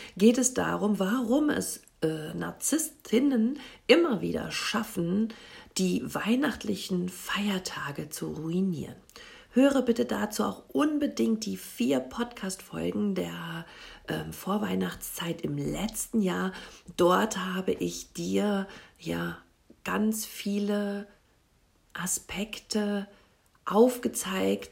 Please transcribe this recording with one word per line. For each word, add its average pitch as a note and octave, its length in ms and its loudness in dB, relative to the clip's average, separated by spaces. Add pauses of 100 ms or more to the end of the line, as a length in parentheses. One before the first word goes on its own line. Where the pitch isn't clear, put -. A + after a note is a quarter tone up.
(140)
geht A3+ 220 8
es B3+ 160 2
darum, F3 460 0
warum B3 500 4
es, - 320 -2 (220)
äh, D#3+ 320 -2
Narzisstinnen B3 1200 2 (280)
immer C#4+ 340 6
wieder - 300 -4
schaffen, G#3+ 840 -2 (460)
die F#3 260 2
weihnachtlichen G#3 1040 0
Feiertage F#3 1040 -4
zu - 160 -8
ruinieren. D#3+ 720 -2 (560)
Höre C4+ 300 6
bitte A#3+ 220 2
dazu G#3 400 -2
auch G3 240 -4
unbedingt C4+ 760 0
die G3 120 -4
vier B3+ 420 0
Podcast-Folgen G3+ 1160 -4
der, E3+ 500 -6 (400)
ähm, D#3 260 -4
Vorweihnachtszeit F#3 1080 -4
im C#3+ 180 -4
letzten F3 600 -2
Jahr. F#3 320 0 (440)
Dort F#3 400 6
habe F#3 360 -2
ich - 400 -6
dir G3 560 0 (320)
ja E3+ 380 -6 (440)
ganz G#3+ 420 0
viele G3+ 840 -2 (880)
Aspekte G3+ 1120 -4 (560)
aufgezeigt, G3+ 1080 2